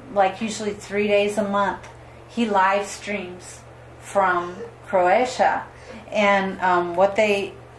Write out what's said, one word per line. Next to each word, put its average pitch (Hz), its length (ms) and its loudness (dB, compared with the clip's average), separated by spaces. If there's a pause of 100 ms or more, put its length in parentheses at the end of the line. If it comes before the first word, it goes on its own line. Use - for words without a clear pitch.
(140)
like, 190 260 2
usually 214 320 -6
three 208 340 -4
days 208 320 2
a 202 80 0
month, 196 400 -2 (420)
he 233 180 -2
live 196 400 2
streams 185 760 -10 (400)
from 180 540 0 (320)
Croatia. 190 800 2 (460)
And, 202 500 2
um, 175 360 2
what 196 200 4
they 202 360 2 (260)